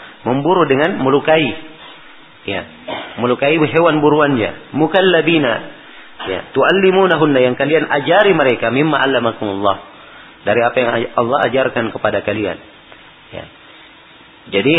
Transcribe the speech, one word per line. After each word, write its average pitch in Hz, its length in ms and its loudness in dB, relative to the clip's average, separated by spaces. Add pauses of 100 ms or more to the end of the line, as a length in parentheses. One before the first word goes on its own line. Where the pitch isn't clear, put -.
(220)
memburu 147 480 0
dengan 143 320 0
melukai. 143 480 2 (960)
Ya, 95 160 -6 (560)
melukai 123 400 0
hewan 156 400 2
buruannya. 143 720 0
Mukallabina. 160 800 2 (760)
Ya, 92 100 -6 (140)
tu'allimunahunna, 160 880 2
yang 123 160 0
kalian 147 320 0
ajari 170 480 2
mereka 120 320 0
mimma 139 320 0
'allamakumullah. 110 760 -2 (640)
Dari 107 240 0
apa 120 160 -2
yang 120 80 0 (320)
Allah 120 180 0 (140)
ajarkan 123 400 -2
kepada 101 320 -4
kalian. 101 320 -4 (720)
Ya. 82 160 -16 (1120)
Jadi 113 220 2